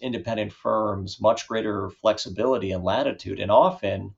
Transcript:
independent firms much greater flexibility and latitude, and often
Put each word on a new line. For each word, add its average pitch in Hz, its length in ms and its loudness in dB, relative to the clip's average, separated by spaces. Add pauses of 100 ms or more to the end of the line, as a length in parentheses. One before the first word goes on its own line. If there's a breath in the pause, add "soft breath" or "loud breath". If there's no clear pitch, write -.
independent 113 500 -4
firms 104 680 -4
much 113 260 2
greater 107 420 -2
flexibility 104 840 0
and 92 100 -4
latitude, 101 560 -2
and 98 100 -2
often 101 680 4